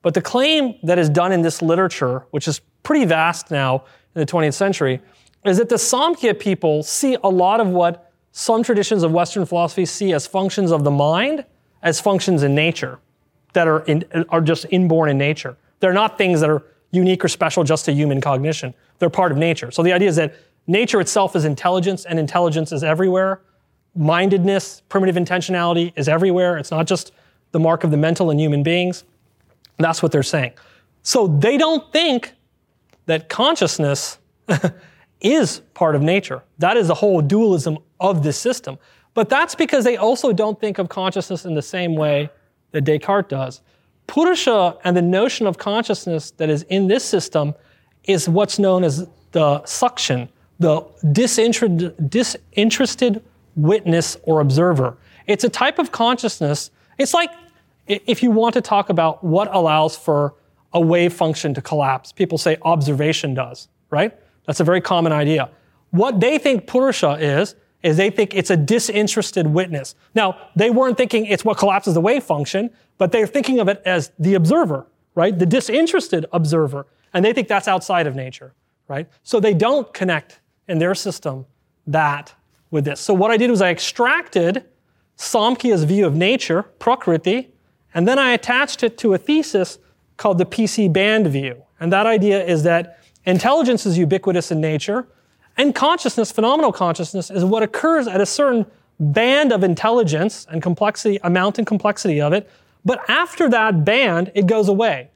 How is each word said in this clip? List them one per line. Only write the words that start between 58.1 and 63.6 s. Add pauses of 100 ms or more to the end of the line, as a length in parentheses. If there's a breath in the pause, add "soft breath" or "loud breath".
you
want
to
talk
about
what
allows
for (380 soft breath)
a
wave
function
to
collapse,
people
say
observation
does, (220)